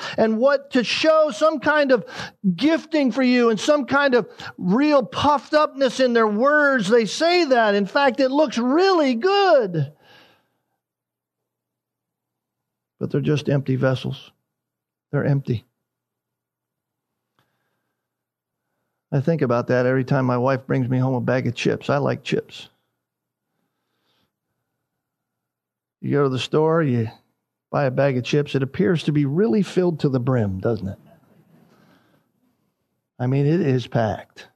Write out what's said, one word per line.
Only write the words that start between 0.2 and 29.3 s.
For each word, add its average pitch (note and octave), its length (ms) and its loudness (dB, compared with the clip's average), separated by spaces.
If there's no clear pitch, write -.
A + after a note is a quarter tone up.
what C#4 340 0
to B3 140 0
show D#4 460 2
some D#4 280 0
kind C#4+ 320 2
of A#3 140 2
gifting C#4+ 560 0
for C4 120 -2
you B3 260 4
and A3 100 0
some D4 260 0
kind C#4 280 0
of A#3 160 2
real C4+ 460 2
puffed C#4+ 500 -2
upness D4 460 0
in B3+ 140 2
their A3+ 140 4
words. C4+ 600 2
They A#3 180 4
say E4+ 400 2
that. A3+ 300 2
In G3+ 120 0
fact, C#4 340 0
it C4 80 2
looks C#4 280 0
really D4 580 2
good. C4+ 760 2
But - 120 -6
they're C#3+ 100 -2
just C#3+ 280 -2
empty C3+ 260 0
vessels. C3 560 -4
They're C#3+ 140 -2
empty. C3 400 -4
I C#3 100 0
think D#3 220 0
about A#2+ 240 0
that B2 180 0
every C3 180 0
time C3 220 0
my B2 140 -2
wife B2+ 260 -2
brings C3 240 -2
me B2+ 80 -2
home C3 160 0
a A#2+ 80 -2
bag B2 240 -2
of A#2+ 80 -4
chips. - 340 -4
I C3+ 100 0
like B2+ 260 -4
chips. - 460 -8
You C3 80 -6
go C#3+ 140 0
to C#3 60 0
the B2+ 100 -4
store, D#3+ 420 0
you A#2+ 280 0
buy C#3+ 160 -2
a B2+ 60 -2
bag C3+ 260 0
of B2 60 -4
chips. D3 320 -2
It C3+ 80 -2
appears F3 400 -2
to D#3+ 80 -2
be D3 160 0
really G#3 340 0